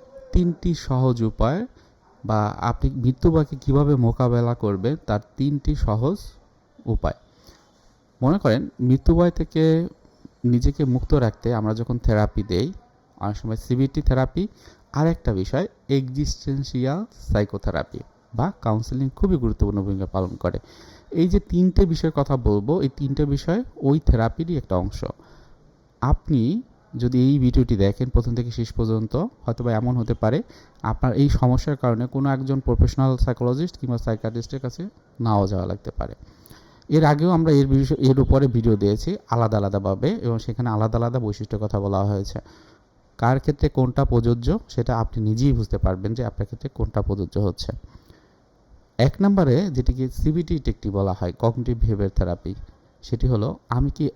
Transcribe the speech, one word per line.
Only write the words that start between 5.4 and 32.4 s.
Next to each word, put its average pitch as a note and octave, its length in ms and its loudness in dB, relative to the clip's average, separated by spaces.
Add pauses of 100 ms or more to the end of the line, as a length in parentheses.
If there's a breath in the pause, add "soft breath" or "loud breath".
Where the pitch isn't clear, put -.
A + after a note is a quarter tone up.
সহজ C3 440 0 (680)
উপায়। - 280 -2 (1080 soft breath)
মনে D3+ 160 2
করেন, B2 300 0 (120)
মৃত্যু C3 360 4
ভয় F3 140 4
থেকে D#3+ 580 2 (560)
নিজেকে B2 400 2
মুক্ত B2+ 300 0
রাখতে A#2+ 400 0
আমরা G#2+ 200 0
যখন A#2 240 -4
থেরাপি G#2+ 440 2
দেই, G#2 300 -2 (440)
অনেক G#2+ 200 -6
সময় A2 200 -8
সিবিটি C3+ 460 -2
থেরাপি, C3 460 0 (440 loud breath)
আর D3+ 140 0
একটা D#3+ 280 -2
বিষয় C3 320 -2 (220)
এক্সিস্টেন্সিয়াল C3+ 1200 -4
সাইকোথেরাপি - 840 -4 (360)
বা C#3 260 -2
কাউন্সেলিং A#2+ 560 -2
খুবই F#3 200 2
গুরুত্বপূর্ণ G#2+ 460 -2
ভূমিকা F#2+ 240 -4
পালন F#2 300 -4
করে। - 220 -4 (520 loud breath)
এই F3 180 0
যে G3 120 2
তিনটে F3+ 460 2
বিষয়ের D#3+ 260 -2
কথা C#3+ 240 0
বলবো, A2+ 440 0
এই C#3 160 0
তিনটে C#3 300 -2
বিষয় D#3+ 380 -2 (120)
ওই C#3+ 220 2
থেরাপিরই D#3 580 0
একটা G#2 200 -4
অংশ। F2+ 280 -4 (960 soft breath)
আপনি D3 640 0 (340)
যদি A#2+ 220 0
এই C3+ 200 4
ভিডিওটি B2 380 2
দেখেন G2+ 320 0
প্রথম A#2+ 260 0
থেকে A#2+ 160 -4
শেষ A#2 220 -6
পর্যন্ত, A2 440 -2
হয়তোবা B2 560 -4
এমন B2 240 0
হতে A#2 180 -2
পারে A#2+ 280 0 (400 loud breath)
আপনার A#2 320 0
এই C#3+ 140 4
সমস্যার B2+ 480 2
কারণে A#2+ 300 0
কোনো C3+ 220 -2
একজন C3+ 320 -2